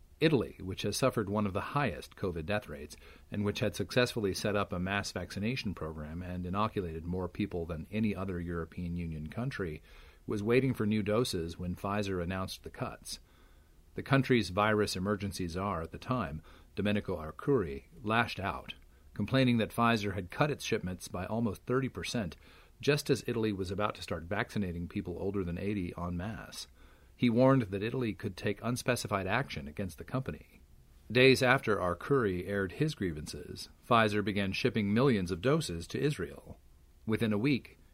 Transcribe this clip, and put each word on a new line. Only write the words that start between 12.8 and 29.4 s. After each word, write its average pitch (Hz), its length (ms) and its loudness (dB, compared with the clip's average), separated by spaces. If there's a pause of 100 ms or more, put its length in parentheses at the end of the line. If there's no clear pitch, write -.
The 98 80 -6
country's 127 460 4
virus 104 460 4
emergency 95 520 0
czar 90 340 -2
at 85 100 -8
the - 60 -12
time, 127 440 -4 (360)
Domenico 101 400 0
Arcuri, 78 640 -2 (180)
lashed 113 380 0
out, - 340 -6 (400)
complaining 123 440 4
that 104 180 2
Pfizer 113 400 4
had 92 160 -6
cut 151 180 2
its - 140 -6
shipments 92 460 -4
by 92 160 -4
almost 107 400 -2
thirty 131 240 0
percent 95 480 -6 (420)
just 147 300 2
as 131 180 2
Italy 113 240 2
was 95 180 -2
about 98 260 -2
to - 60 -14
start 82 220 -6
vaccinating 90 640 -2
people 90 320 -4
older 98 240 -2
than 85 140 -4
eighty 95 400 -2
en 87 180 -4
masse. - 520 -8 (500)
He 123 120 4
warned 127 420 6
that 98 100 -2
Italy 120 300 0
could 95 240 -4
take 104 260 -2
unspecified 113 640 -2
action 113 440 -2